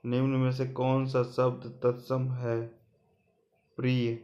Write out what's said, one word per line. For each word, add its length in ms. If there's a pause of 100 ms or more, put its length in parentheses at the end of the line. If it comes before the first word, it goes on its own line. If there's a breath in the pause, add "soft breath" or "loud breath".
निम्न 240
में 220
से 140
कौन 400
सा 160
शब्द 640
तत्सम 460
है? 340 (1080)
प्रिय। 340 (140)